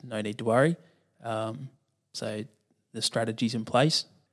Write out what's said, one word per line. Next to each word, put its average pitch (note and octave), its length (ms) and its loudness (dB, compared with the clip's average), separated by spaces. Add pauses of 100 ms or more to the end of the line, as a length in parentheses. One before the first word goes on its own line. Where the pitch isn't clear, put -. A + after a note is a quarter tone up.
no A2+ 200 -6
need G#2+ 160 -6
to A2+ 60 -8
worry. C3 320 4 (460)
Um, A2+ 460 -6 (460)
so G#2+ 300 -6 (480)
the A2+ 100 -6
strategy's A2+ 520 0
in A2 100 -4
place. C#3+ 420 2 (260)